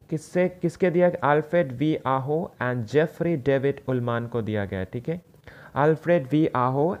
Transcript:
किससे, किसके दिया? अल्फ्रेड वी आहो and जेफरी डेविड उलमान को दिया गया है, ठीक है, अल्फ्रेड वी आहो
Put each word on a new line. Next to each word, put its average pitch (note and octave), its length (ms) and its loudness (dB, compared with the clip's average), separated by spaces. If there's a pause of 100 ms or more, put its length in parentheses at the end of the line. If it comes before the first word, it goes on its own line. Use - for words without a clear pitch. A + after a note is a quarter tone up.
(100)
किससे, F3+ 380 0 (140)
किसके F3 280 0
दिया? F3+ 200 4 (140)
अल्फ्रेड D3+ 480 2
वी D3 240 0 (100)
आहो C3+ 320 0 (240)
and B2 300 -2
जेफरी E3 460 0
डेविड C3+ 500 0
उलमान A#2+ 380 -2
को A#2 160 -4
दिया G#2 220 -2
गया F#2+ 140 -6
है, F#2 140 -6
ठीक B2 160 -8
है, F3 120 -6 (560)
अल्फ्रेड D#3 540 2
वी D3+ 160 4 (100)
आहो C#3 440 0